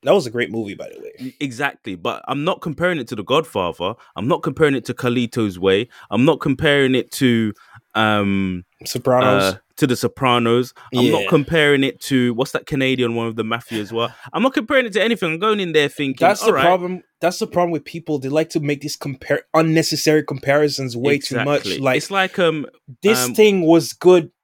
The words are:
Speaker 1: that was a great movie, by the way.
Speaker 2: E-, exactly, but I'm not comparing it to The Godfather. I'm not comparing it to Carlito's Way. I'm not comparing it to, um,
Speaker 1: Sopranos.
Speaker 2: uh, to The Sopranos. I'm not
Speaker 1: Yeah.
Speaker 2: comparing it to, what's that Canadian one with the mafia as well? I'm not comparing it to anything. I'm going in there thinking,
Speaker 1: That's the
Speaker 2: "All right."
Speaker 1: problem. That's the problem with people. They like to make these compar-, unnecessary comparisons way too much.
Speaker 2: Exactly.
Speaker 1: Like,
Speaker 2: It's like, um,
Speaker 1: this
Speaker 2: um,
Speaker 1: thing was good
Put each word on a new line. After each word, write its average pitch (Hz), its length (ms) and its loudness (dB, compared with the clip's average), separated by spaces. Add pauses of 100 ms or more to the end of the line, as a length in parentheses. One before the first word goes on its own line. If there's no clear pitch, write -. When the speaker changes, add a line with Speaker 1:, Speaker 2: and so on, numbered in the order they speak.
Speaker 1:
that 139 100 2
was 185 140 2
a - 20 -8
great 117 220 -4
movie, 101 240 -8
by - 140 -14
the - 120 -20
way. - 180 -16
Speaker 2:
E-, 127 200 -12
exactly, 131 560 -8
but 90 320 -6
I'm 139 160 -4
not 180 180 -2
comparing 170 380 -4
it 120 100 -10
to 123 60 -8
The 104 80 -8
Godfather. 107 720 -2 (220)
I'm 107 100 -4
not 160 160 0
comparing 143 320 0
it 117 100 -6
to 123 80 -8
Carlito's 117 640 -2
Way. 95 300 2 (240)
I'm 117 140 2
not 151 160 2
comparing 139 540 2
it - 180 -4
to, 113 400 2 (420)
um, 98 680 0 (200)
Speaker 1:
Sopranos. 120 580 2 (120)
Speaker 2:
uh, - 20 -20 (200)
to 151 100 2
The 123 100 2
Sopranos. 120 760 0 (200)
I'm - 180 4
not - 120 2
Speaker 1:
Yeah. 190 60 -4
Speaker 2:
comparing 147 560 4
it - 160 -6
to, 123 340 0
what's - 160 -2
that - 140 -8
Canadian 131 500 0
one 117 120 -2
with 113 100 -6
the 113 80 -4
mafia 113 360 -6
as 101 100 -10
well? 113 220 -4 (200)
I'm 165 100 -2
not 262 100 0
comparing 262 320 0
it 202 80 -10
to 202 100 0
anything. 202 300 -2
I'm 160 60 -6
going 214 220 0
in 175 120 -6
there 147 160 2
thinking, 139 360 -2
Speaker 1:
That's 202 160 2
the 226 60 0
Speaker 2:
"All 208 60 2
right." 139 80 0
Speaker 1:
problem. 180 420 0 (180)
That's 175 180 -2
the 220 80 -4
problem 175 240 0
with 151 140 -4
people. 156 340 -6
They 131 100 -8
like 160 200 -2
to 170 100 -2
make 143 220 -4
these 147 160 -8
compar-, - 440 -4 (120)
unnecessary 160 680 2
comparisons 139 720 0
way 143 240 0
too 120 240 -4
much. 143 180 0
Speaker 2:
Exactly. 92 180 -6
Speaker 1:
Like, 135 180 0
Speaker 2:
It's 151 140 -6
like, 190 280 -2
um, 160 260 0 (360)
Speaker 1:
this 240 240 2
Speaker 2:
um, 247 80 -4
Speaker 1:
thing 208 320 6
was 160 280 6
good 175 380 4 (120)